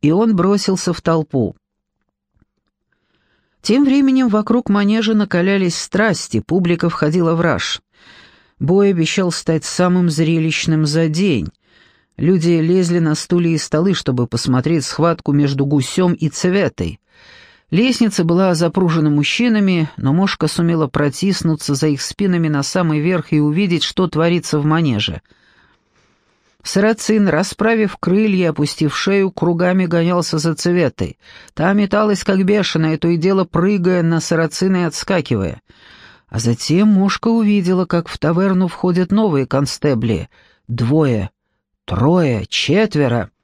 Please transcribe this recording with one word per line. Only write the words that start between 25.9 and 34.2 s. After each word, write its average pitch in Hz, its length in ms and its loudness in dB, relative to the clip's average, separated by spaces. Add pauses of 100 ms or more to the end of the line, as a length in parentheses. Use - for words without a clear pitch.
Сарацин, 214 680 0
расправив 202 720 0
крылья 190 480 0
и - 20 2
опустив 147 480 -2
шею, 196 340 0
кругами 180 540 0
гонялся 170 540 0
за 160 160 -2
цветой. 170 640 -2 (360)
Та 175 200 0
металась, 208 500 0
как 190 200 0
бешеная, 165 520 0
то 170 120 -2
и 170 100 2
дело 190 260 0
прыгая 180 580 0
на 165 180 2